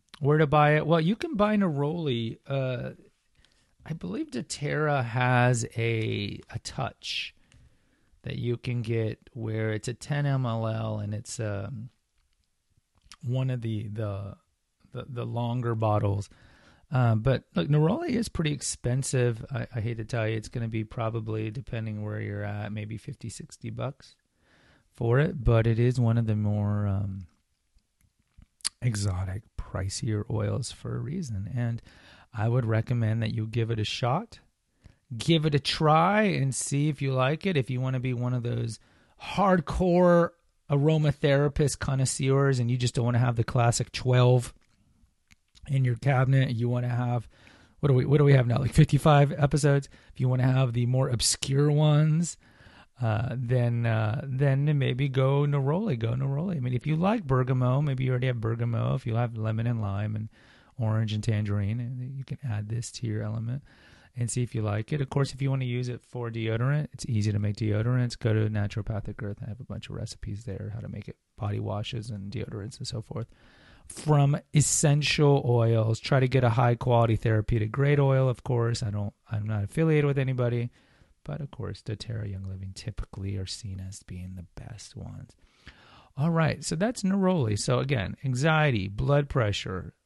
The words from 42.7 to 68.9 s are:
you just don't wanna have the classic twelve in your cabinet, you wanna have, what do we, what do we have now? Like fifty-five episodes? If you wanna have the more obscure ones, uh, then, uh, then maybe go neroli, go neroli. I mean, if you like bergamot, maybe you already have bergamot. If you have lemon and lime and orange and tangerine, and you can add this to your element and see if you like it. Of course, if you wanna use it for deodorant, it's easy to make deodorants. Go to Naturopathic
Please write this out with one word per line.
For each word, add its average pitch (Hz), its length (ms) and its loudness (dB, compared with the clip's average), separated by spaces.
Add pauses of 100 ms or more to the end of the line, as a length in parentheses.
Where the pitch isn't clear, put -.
you 127 60 0
just 123 180 0
don't 120 100 0
wanna 120 140 2
have 123 180 2
the 117 80 2
classic 120 480 2
twelve 123 640 4 (1120)
in 135 180 2
your 123 120 2
cabinet, 131 540 4
you 120 180 -2
wanna 123 200 -2
have, 120 400 -2 (520)
what 147 80 4
do 135 60 6
we, 123 100 6
what 135 140 6
do 147 60 6
we 139 100 8
have 127 120 6
now? 120 120 2
Like 127 160 0
fifty-five 143 580 6
episodes? 143 560 2 (240)
If - 80 -10
you 127 80 2
wanna 127 140 2
have 131 320 4
the 120 120 0
more 127 220 2
obscure 135 600 0
ones, 151 680 4 (640)
uh, 113 340 0
then, 120 520 0
uh, 110 380 0
then 139 540 2
maybe 127 300 0
go 135 380 2
neroli, 143 520 0
go 113 100 -2
neroli. 139 480 -2
I 135 40 -4
mean, 123 140 -2
if 123 120 -4
you 151 100 0
like 190 280 0
bergamot, 131 600 2
maybe 131 200 -2
you 127 60 0
already 127 160 0
have 120 140 -2
bergamot. 117 560 -2
If 127 100 -6
you 110 80 -2
have 117 240 -2
lemon 110 280 -2
and 120 140 -2
lime 104 360 -4
and 107 120 -6 (500)
orange 110 360 0
and 107 100 -4
tangerine, 104 560 -2
and 123 360 -8
you 135 80 -10
can - 220 -10
add 104 220 -4
this 117 240 -6
to - 140 -8
your 110 160 -4
element 113 400 -6 (540)
and 117 120 -2
see 123 140 -2
if 120 100 -6
you 113 100 -4
like 107 300 -2
it. 147 80 0
Of 135 100 -6
course, 139 220 0
if 131 80 -10
you 135 100 -2
wanna 131 140 -2
use 123 240 -4
it 120 120 -8
for 120 280 -10
deodorant, 113 640 0
it's - 140 -12
easy 107 240 2
to 101 80 2
make 104 160 -2
deodorants. 117 640 0
Go 110 140 2
to 110 180 2
Naturopathic 104 720 -6